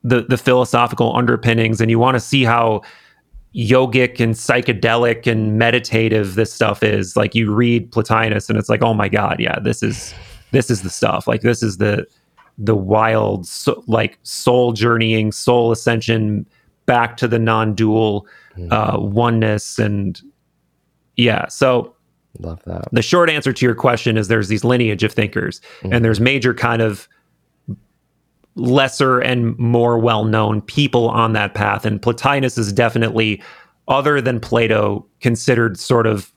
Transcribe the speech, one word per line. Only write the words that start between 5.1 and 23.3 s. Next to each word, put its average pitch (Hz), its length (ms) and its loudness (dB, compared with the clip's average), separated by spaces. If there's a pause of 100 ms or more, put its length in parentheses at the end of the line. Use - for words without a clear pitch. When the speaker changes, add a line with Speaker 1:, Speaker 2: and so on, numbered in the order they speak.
Speaker 1:
and 110 280 0
meditative 113 760 0
this 107 160 0
stuff 104 300 0
is, 104 340 0
like, 110 180 0
you 107 180 2
read 117 400 2
Plotinus 110 560 0
and 107 100 0
it's 104 120 -4
like, 113 120 2
"Oh 113 120 2
my 104 160 0
God, - 280 0
yeah, - 220 -2
this 113 220 -4
is, - 320 -6 (380)
this 127 180 0
is 104 100 0
the 95 80 -8
stuff." - 400 -2
Like, 110 140 -2
this 117 200 0
is 101 140 -2
the, 104 300 -2 (500)
the 107 180 0
wild, 107 720 0
so, - 400 -4
like, 110 360 -2
soul 123 500 2
journeying, 110 600 0
soul 120 380 2
ascension 113 760 -2 (400)
back 117 320 0
to 123 100 -2
the 113 100 0
non-dual, 110 880 0 (300)
Speaker 2:
Mm. 87 160 -6
Speaker 1:
uh, 104 260 0
oneness. 110 800 0
And 101 400 -2 (1000)
yeah, 117 320 0
so 127 460 0 (460)
Speaker 2:
Love 85 240 -14
that. 87 260 -10
Speaker 1:
the 117 120 2
short 175 260 2
answer 151 240 -2